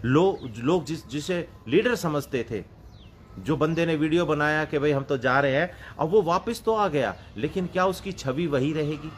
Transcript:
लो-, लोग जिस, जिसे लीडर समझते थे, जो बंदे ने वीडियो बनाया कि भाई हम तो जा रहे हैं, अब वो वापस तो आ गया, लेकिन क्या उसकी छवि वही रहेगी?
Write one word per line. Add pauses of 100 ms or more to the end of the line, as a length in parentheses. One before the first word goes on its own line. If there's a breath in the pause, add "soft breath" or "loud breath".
लो-, (220)
लोग
जिस,
जिसे (220)
लीडर
समझते
थे, (760)
जो
बंदे
ने
वीडियो
बनाया
कि
भाई
हम
तो
जा
रहे
हैं, (280 loud breath)
अब
वो
वापस
तो
आ
गया, (220 loud breath)
लेकिन
क्या
उसकी
छवि
वही
रहेगी?